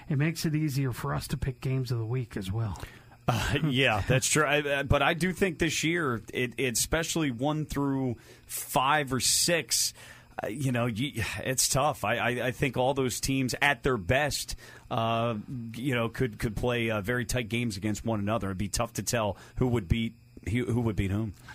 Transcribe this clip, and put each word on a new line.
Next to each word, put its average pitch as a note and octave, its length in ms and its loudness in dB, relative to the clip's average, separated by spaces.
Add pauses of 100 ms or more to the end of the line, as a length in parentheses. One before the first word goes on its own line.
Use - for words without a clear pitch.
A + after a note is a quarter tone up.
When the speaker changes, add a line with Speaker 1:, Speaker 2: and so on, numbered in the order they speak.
(100)
Speaker 1:
It C#3+ 80 2
makes D#3+ 260 0
it D#3+ 100 2
easier C#3 380 2
for C#3+ 220 -4
us C#3+ 140 -4
to D3 100 -2
pick - 240 -4
games C3 280 0
of A#2+ 80 0
the A2+ 60 -2
week B2 320 -4
as F#2+ 160 -4
well. A2 260 -2 (480)
Speaker 2:
Uh, A#2 280 0 (100)
yeah, B2 440 4
that's B2+ 200 4
true. D3+ 160 4
I, D3 160 4
uh, C#3+ 220 0
but C#3 200 2
I D#3 120 4
do F3 180 0
think F3+ 260 0
this E3 260 0
year, D3+ 360 0 (140)
it, A#2+ 240 -2
it, B2+ 180 0
especially D#3+ 540 0
one C#3+ 340 -2
through C3+ 520 0 (300)
five C#3 680 2
or B2+ 80 2
six, - 760 2 (480)
uh, - 60 -4
you C3 240 -2
know, A#2+ 120 2
you, A#2 380 -2 (200)
it's - 260 0
tough. C#3 360 2
I, A2 120 2
I, G#2+ 120 0 (180)
I C3 40 0
think B2+ 260 -2
all C3 160 4
those C3 280 -2
teams C3+ 420 0
at C#3+ 220 2
their C3 120 4
best, C3 580 0 (360)
uh, A2+ 460 0 (400)
you B2+ 180 -2
know, A#2 160 0
could, A#2 280 -2
could A2 180 -4
play, A#2+ 340 0
uh, G#2+ 100 0
very A#2+ 240 0
tight B2 240 -2
games A#2 300 -2
against G#2 260 -2
one A2+ 160 0
another. G2+ 280 -2
It'd F#2+ 100 -4
be G2+ 100 -2
tough A2+ 260 -2
to A2 80 -4
tell G#2 340 -2 (200)
who B2+ 120 2
would A#2 180 2
beat, A2+ 280 0 (360)
who, A#2+ 140 2
who A#2 160 0
would A2+ 160 0
beat G2 160 0
whom. G#2 220 -2 (200)